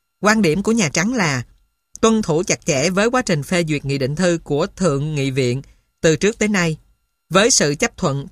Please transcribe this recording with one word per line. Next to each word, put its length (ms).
quan 220
điểm 200
của 100
Nhà 160
Trắng 260
là 280
tuân 220
thủ 240
chặt 200
chẽ 240
với 200
quá 120
trình 200
phê 260
duyệt 160
nghị 140
định 180
thư 280
của 220
Thượng 480
nghị 160
viện 320
từ 160
trước 220
tới 100
nay, 280
với 200
sự 240
chấp 220
thuận 360